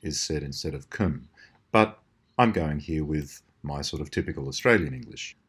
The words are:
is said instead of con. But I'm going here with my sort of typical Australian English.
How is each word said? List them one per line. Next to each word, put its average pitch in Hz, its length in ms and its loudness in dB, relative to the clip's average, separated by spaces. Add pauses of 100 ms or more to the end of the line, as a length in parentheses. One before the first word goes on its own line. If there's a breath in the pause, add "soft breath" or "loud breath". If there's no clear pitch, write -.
is 78 200 -6
said 76 220 -2
instead 69 300 -6
of 69 160 -10
con. 87 380 0 (440 soft breath)
But 107 280 6 (380)
I'm 120 140 8
going 78 280 0
here 78 240 -2
with 73 380 -4 (220)
my 73 180 -6
sort 73 200 -6
of 73 100 -8
typical 73 360 -2
Australian 82 460 2
English. - 420 -12 (140)